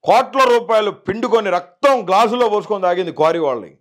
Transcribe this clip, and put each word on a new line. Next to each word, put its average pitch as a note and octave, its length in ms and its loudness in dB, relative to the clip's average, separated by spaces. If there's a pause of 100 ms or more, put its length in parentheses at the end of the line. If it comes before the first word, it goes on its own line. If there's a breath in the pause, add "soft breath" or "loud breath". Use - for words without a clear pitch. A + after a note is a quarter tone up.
కోట్ల B3+ 420 2
రూపాయలు A3+ 460 0
పిండుకొని, G#3+ 600 -2
రక్తం G#3 560 0
గ్లాసులో A3+ 420 2
పోసుకొని G3+ 340 -2
తాగింది F3+ 300 -2
క్వారీ E3 260 0
వాళ్ళని. B2 420 -4